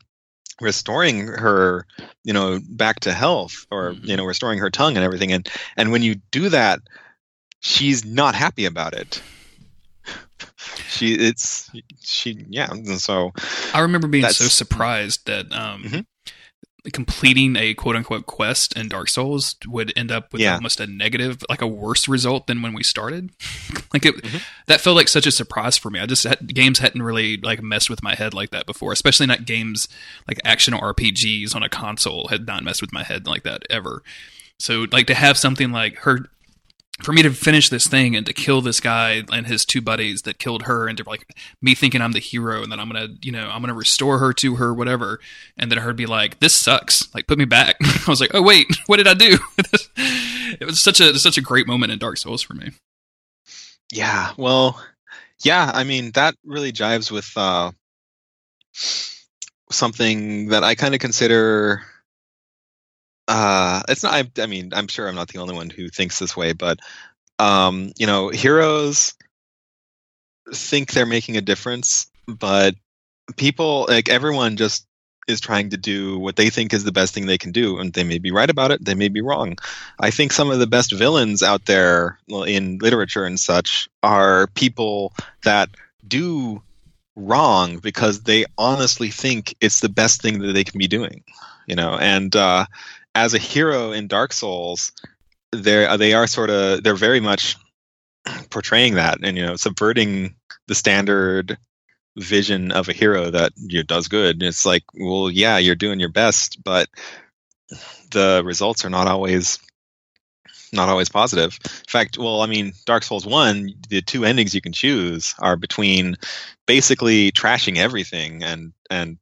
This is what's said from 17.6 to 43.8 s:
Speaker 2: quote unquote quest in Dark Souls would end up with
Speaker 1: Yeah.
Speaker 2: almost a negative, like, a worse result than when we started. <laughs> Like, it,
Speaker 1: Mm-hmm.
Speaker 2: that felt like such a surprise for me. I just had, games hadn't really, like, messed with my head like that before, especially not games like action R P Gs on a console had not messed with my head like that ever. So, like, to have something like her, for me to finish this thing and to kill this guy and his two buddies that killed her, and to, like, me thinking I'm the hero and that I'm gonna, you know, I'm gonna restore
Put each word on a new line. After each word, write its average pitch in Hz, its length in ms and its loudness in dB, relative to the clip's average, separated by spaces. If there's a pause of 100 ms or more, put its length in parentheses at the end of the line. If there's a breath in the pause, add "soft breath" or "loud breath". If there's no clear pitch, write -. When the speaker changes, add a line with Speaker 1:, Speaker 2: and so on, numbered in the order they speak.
Speaker 2:
quote 117 220 -4
unquote 113 300 -6
quest - 500 -4
in 110 120 -8
Dark 98 200 -6
Souls 135 480 -2 (100)
would 113 300 -6
end 117 160 -4
up 113 200 -6
with 113 100 0
Speaker 1:
Yeah. 98 120 4
Speaker 2:
almost 110 260 -4
a 107 60 -8
negative, 120 640 -4
like, 120 140 -4
a 120 40 -2
worse 110 420 -2
result 127 400 0
than 120 120 -4
when 117 140 -6
we 110 80 -8
started. 156 540 -4
<laughs> - 40 -20 (540 loud breath)
Like, 143 100 0
it, 156 120 4
Speaker 1:
Mm-hmm. 117 220 -10 (280 loud breath)
Speaker 2:
that 156 140 4
felt 180 160 4
like 170 120 6
such 143 180 4
a 139 60 4
surprise 117 460 -2
for 110 120 -6
me. 98 100 -6
I 104 60 -6
just 127 180 0
had, - 300 -4
games 131 260 4
hadn't 123 220 -2
really, 110 360 -2
like, 110 240 -6
messed 107 260 -2
with 117 140 -8
my 101 120 -2
head 107 200 -4
like 101 160 -6
that - 160 -8
before, 101 260 -8
especially - 340 2
not 120 200 0
games 113 420 -4 (400 loud breath)
like - 160 -8
action 117 300 2
R 104 180 -4
P 110 200 0
Gs 107 420 -2
on 113 80 -4
a - 60 -4
console - 600 -6
had 107 180 -4
not 98 180 -8
messed 85 180 -4
with 101 100 -10
my - 120 -8
head - 220 -8
like - 180 -6
that - 260 -8
ever. 95 320 -8 (560 loud breath)
So, 117 340 -4
like, 127 140 4
to 127 80 2
have 143 240 4
something 131 340 0
like 113 280 -4
her, 131 260 0 (760)
for 147 120 -4
me 160 80 6
to 151 80 6
finish 147 400 4
this 120 180 0
thing 131 260 2
and 110 120 -4
to - 80 -8
kill 135 260 2
this 123 180 -2
guy 113 540 0
and 113 140 -4
his 117 180 -2
two - 160 -2
buddies 110 420 -4
that - 160 -10
killed 117 260 -6
her, 117 220 -2
and 113 120 -8
to, 113 100 -10
like, 107 180 -12 (360 loud breath)
me 131 120 8
thinking 123 280 2
I'm 117 100 0
the 113 80 -2
hero 113 420 -6
and 107 80 -10
that 110 80 -8
I'm 107 120 -10
gonna, 110 180 -8 (140)
you 127 100 -8
know, 110 160 -8
I'm 110 140 -8
gonna 123 120 -4
restore 135 440 2